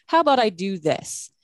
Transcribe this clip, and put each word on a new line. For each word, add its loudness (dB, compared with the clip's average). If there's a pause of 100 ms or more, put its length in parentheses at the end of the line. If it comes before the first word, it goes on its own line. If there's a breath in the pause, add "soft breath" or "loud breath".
how 2
about 4
I 2
do -6
this? -6 (140)